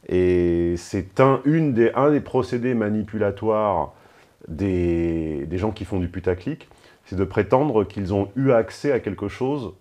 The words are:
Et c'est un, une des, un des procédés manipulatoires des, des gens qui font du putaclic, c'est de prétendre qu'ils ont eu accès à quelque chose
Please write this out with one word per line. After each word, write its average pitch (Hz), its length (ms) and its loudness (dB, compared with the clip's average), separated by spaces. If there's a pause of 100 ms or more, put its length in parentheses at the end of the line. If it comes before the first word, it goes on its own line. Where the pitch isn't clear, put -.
Et 87 680 2
c'est 95 440 -4
un, 135 240 6
une 151 280 2
des, 113 220 4
un 143 160 4
des 143 80 2
procédés 123 540 -2
manipulatoires 104 1200 0 (560)
des, 85 960 -2
des 82 120 -6
gens 104 140 -2
qui 101 140 -10
font 98 140 -4
du 87 100 -2
putaclic, 92 580 -6 (380)
c'est 98 100 -10
de 95 80 0
prétendre 110 640 2
qu'ils 98 280 -6
ont 98 220 0
eu 135 160 2
accès 120 400 0
à 120 80 2
quelque 101 300 -6
chose 127 520 -4